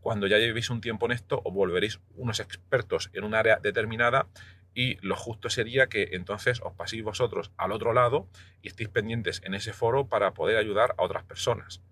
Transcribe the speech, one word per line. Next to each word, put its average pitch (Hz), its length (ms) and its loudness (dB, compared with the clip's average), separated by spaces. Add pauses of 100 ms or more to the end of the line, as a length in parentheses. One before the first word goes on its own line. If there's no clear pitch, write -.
cuando 104 260 -2
ya 101 100 6
llevéis 117 320 2
un 117 140 -4
tiempo 113 240 -2
en 120 60 0
esto, 120 320 -4
os 92 100 -4
volveréis 92 460 2 (140)
unos 117 260 -4
expertos - 720 -2
en 98 100 -6
un 107 100 -4
área 110 220 6
determinada 113 720 0 (460)
y 123 220 -2 (100)
lo 98 100 0
justo 117 340 -8
sería 123 380 2
que 104 240 0
entonces 101 500 -2
os - 100 -8
paséis 113 320 -8
vosotros 107 540 -2
al 95 140 -2
otro 110 200 0
lado 123 380 2 (320)
y 104 60 -12
estéis - 200 -10
pendientes 113 560 -2
en 95 80 -6
ese 98 220 -6
foro 123 340 2
para 101 240 2
poder 92 240 2
ayudar 107 400 2
a - 60 0
otras 90 220 -2
personas. - 680 -4